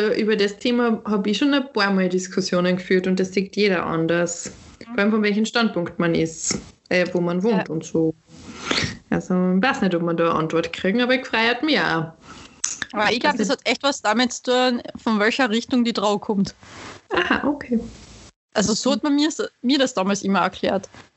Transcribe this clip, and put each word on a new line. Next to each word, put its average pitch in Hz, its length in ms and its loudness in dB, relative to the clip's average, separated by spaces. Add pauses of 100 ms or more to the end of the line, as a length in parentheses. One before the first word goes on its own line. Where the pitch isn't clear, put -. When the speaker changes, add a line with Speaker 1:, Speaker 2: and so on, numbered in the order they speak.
(120)
Speaker 1:
über 214 240 2
das 202 220 0
Thema 240 460 2
hab 208 220 0
ich 208 120 0
schon 285 140 2
ein 277 200 0
paar 202 180 2
Mal 190 180 2
Diskussionen 180 680 0
geführt 185 320 0
und 185 100 2
das 185 140 -2
sieht 196 240 -4
jeder 190 280 2
anders. 165 680 -2 (340)
Vor 240 120 -6
allem 220 120 2
von 214 140 2
welchem 208 220 2
Standpunkt 180 520 -2
man 170 160 2
ist, 160 440 -2 (320)
äh, 180 220 2
wo 180 80 0
man 175 220 0
wohnt 214 260 2
Speaker 2:
Ja. 147 60 -6
Speaker 1:
und 160 100 -4
so. 160 300 0 (960)
Also, 170 240 -2 (220)
ich 190 60 2
weiß 262 180 2
nicht, 180 160 2
ob 165 60 -2
man 170 140 0
da 165 140 2
eine 151 80 0
Antwort 160 340 -2
kriegen, 196 300 0
aber 247 120 2
ich 262 120 -2
freut 233 380 0
mich 285 160 2
auch. 160 320 0 (800)
Speaker 2:
Aber 208 180 2
ich 226 80 2
glaub, 294 140 2
Speaker 1:
Also 240 120 -2
Speaker 2:
das 190 60 0
hat - 140 -2
echt - 180 -2
was 180 180 0
damit 233 320 2
zu - 100 -12 (100)
tun, 254 300 2 (200)
von 220 160 0
welcher 226 320 2
Richtung 233 320 0
die 233 100 0
Trau 202 260 0
kommt. 196 360 -2 (580)
Speaker 1:
Aha, - 360 0
okay. 247 320 -2 (760)
Speaker 2:
Also 208 200 2
so 254 180 0
hat 277 100 -2
man 294 140 2
mir, 294 140 2 (320)
mir 262 160 2
das 254 160 0
damals 196 280 0
immer 196 180 0
erklärt. 190 460 -2 (300)